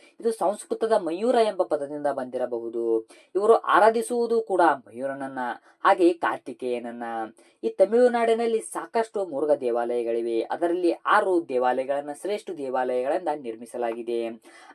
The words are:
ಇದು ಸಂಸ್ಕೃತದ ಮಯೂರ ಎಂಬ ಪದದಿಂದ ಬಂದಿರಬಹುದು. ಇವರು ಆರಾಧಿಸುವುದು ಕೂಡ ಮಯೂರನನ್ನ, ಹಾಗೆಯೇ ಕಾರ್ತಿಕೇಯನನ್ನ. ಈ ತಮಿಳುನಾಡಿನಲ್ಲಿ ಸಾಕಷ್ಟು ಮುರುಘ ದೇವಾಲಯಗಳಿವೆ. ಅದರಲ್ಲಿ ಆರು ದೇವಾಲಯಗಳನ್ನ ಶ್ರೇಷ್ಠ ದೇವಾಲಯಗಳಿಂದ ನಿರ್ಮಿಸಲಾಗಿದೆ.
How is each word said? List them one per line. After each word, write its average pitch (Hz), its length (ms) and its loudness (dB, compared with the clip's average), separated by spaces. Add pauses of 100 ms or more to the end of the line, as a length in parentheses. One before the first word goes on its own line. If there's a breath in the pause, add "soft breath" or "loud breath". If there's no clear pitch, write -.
(220 soft breath)
ಇದು 226 100 0
ಸಂಸ್ಕೃತದ 220 600 -4
ಮಯೂರ 202 440 0
ಎಂಬ 208 280 2
ಪದದಿಂದ 147 440 -4
ಬಂದಿರಬಹುದು. 117 1000 -2 (280 soft breath)
ಇವರು 214 180 4
ಆರಾಧಿಸುವುದು 226 880 2
ಕೂಡ 185 200 0
ಮಯೂರನನ್ನ, 135 760 -2 (440 soft breath)
ಹಾಗೆಯೇ 180 300 6
ಕಾರ್ತಿಕೇಯನನ್ನ. 120 880 -6 (600 soft breath)
ಈ 226 60 -2
ತಮಿಳುನಾಡಿನಲ್ಲಿ 233 880 4
ಸಾಕಷ್ಟು 196 680 -4
ಮುರುಘ 151 260 0
ದೇವಾಲಯಗಳಿವೆ. 117 880 0
ಅದರಲ್ಲಿ 170 500 0
ಆರು 185 580 0
ದೇವಾಲಯಗಳನ್ನ 131 600 0 (120)
ಶ್ರೇಷ್ಠ 202 300 -6
ದೇವಾಲಯಗಳಿಂದ 131 760 -2 (140)
ನಿರ್ಮಿಸಲಾಗಿದೆ. 117 840 -6 (480 loud breath)